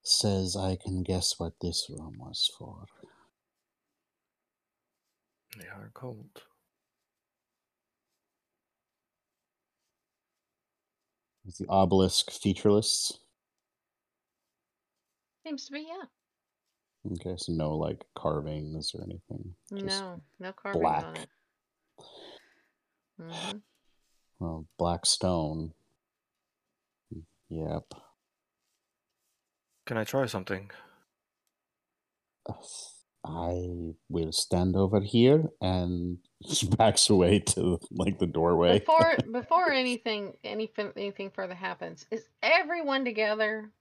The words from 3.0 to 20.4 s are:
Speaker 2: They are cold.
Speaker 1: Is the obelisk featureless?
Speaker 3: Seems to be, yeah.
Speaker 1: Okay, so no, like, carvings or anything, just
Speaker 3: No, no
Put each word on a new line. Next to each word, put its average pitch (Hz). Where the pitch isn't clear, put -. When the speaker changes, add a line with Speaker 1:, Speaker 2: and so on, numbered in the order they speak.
Speaker 2:
They 90
are 101
cold. 123
Speaker 1:
Is 90
the -
obelisk 95
featureless? -
Speaker 3:
Seems 294
to 277
be, 311
yeah. 339
Speaker 1:
Okay, 87
so -
no, 78
like, 76
carvings 76
or -
anything, 92
just 196
Speaker 3:
No, 180
no 185